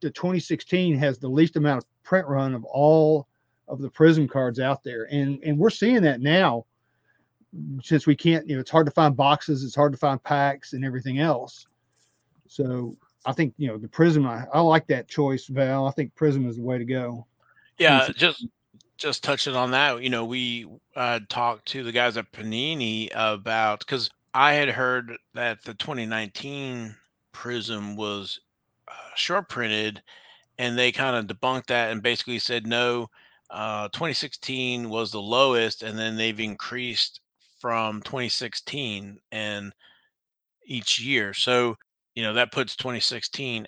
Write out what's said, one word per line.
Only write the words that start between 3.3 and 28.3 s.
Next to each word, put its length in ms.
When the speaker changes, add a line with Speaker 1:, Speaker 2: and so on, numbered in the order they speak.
Speaker 1:
of 120
the 80
Prism 380
cards 320
out 240
there. 300
And, 320
and 120
we're 140
seeing 320
that 180
now 460
since 240
we 100
can't, 320
you 80
know, 40
it's 100
hard 160
to 60
find 240
boxes, 460
it's 140
hard 160
to 60
find 240
packs 500
and 120
everything 360
else. 460
So 480
I 60
think, 260
you 100
know, 100
the 80
Prism, 400
I, 260
I 80
like 280
that 180
choice, 400
Val. 400
I 60
think 240
Prism 320
is 80
the 60
way 160
to 60
go. 420
Speaker 2:
Yeah, 200
Speaker 1:
Twenty 80
sixteen. 220
Speaker 2:
just, 180
just 280
touching 300
on 160
that, 320
you 80
know, 140
we, 420
uh, 320
talked 400
to 160
the 80
guys 240
at 160
Panini 800
about, 720
'cause 240
I 200
had 140
heard 480
that 280
the 120
twenty 320
nineteen 880
Prism 640
was, 460